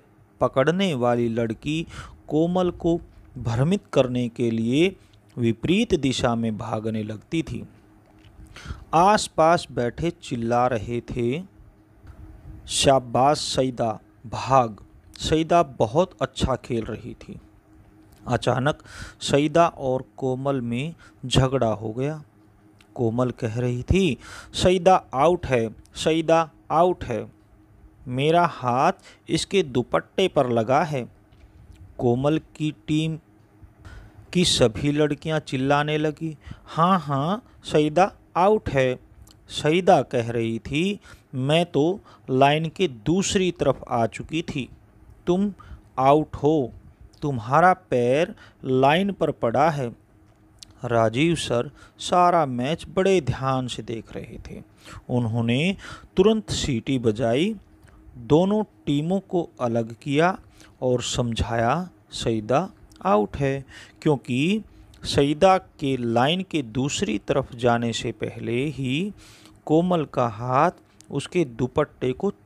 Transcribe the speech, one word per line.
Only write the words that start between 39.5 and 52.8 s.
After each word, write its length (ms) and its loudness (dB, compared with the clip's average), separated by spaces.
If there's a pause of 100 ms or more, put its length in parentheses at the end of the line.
कह 280 -2
रही 280 -2
थी, 420 -4 (340)
"मैं 320 0
तो 340 0 (300)
लाइन 380 4
के 200 -2
दूसरी 640 0
तरफ 360 -2
आ 180 0
चुकी 360 -8
थी, 260 -8 (580)
तुम 260 0 (460)
आउट 380 4
हो, 360 0 (500)
तुम्हारा 500 2
पैर 600 0 (300)
लाइन 480 2
पर 180 -2
पड़ा 400 2
है।" 400 -6 (720)
राजीव 500 2
सर 360 -4 (280)
सारा 480 2
मैच 420 -4